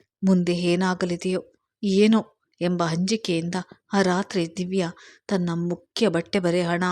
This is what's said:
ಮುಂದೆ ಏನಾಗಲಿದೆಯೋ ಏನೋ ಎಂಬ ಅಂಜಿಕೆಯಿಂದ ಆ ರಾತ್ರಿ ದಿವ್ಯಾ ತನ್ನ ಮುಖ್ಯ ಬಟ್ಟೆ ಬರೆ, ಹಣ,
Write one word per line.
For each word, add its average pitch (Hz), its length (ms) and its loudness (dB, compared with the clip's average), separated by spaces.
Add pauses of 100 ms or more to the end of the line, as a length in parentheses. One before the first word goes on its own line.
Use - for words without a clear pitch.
(240)
ಮುಂದೆ 180 320 2
ಏನಾಗಲಿದೆಯೋ 180 960 -2 (300)
ಏನೋ 208 560 2 (220)
ಎಂಬ 175 240 0
ಅಂಜಿಕೆಯಿಂದ 175 680 -2 (380)
ಆ 202 100 4
ರಾತ್ರಿ 180 540 -2
ದಿವ್ಯಾ 180 340 -4 (380)
ತನ್ನ 180 260 0
ಮುಖ್ಯ 175 540 -2
ಬಟ್ಟೆ 170 300 -2
ಬರೆ, 180 240 2
ಹಣ, 170 300 0